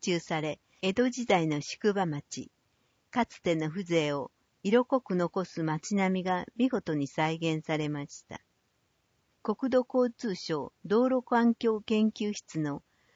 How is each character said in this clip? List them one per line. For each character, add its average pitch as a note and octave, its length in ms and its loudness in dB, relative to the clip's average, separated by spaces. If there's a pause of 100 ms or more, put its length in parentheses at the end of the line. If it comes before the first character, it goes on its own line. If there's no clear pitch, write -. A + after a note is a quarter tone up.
柱 F3 200 -2
さ D#3+ 200 -4
れ、 D3+ 200 -6 (220)
江 F#3+ 100 0
戸 B3 180 2
時 A#3+ 160 -6
代 F3 200 4
の D3 140 0
宿 - 340 -2
場 F#3+ 120 0
町、 C#3+ 440 -8 (600)
か - 160 0
つ - 160 -20
て E3+ 140 2
の D#3 140 0
風 E3+ 380 0
情 C#3+ 120 -2
を - 100 -8 (320)
色 A#3 220 4
濃 C4 160 0
く F#3 160 -2
残 F3+ 280 0
す - 180 -8
町 D#3+ 340 -2
並 F#3+ 240 2
み - 20 -6
が F3+ 220 -2 (120)
見 B3 120 2
事 F#3 260 -2
に C#3+ 120 -2
再 D#3+ 300 -2
現 D#3+ 280 -2
さ D#3 120 -2
れ D3+ 120 -2
ま C#3+ 180 -6
し - 200 -20
た。 - 140 -16 (1080)
国 A#3 240 -2
土 B3+ 160 4
交 B3 240 2
通 A3 240 -6
省 D3+ 380 -6 (140)
道 A3 200 4
路 B3+ 160 2
環 A#3 320 4
境 A3 280 0
研 G#3+ 280 2
究 G#3 220 -4
室 - 280 -8
の D3 220 -4 (340)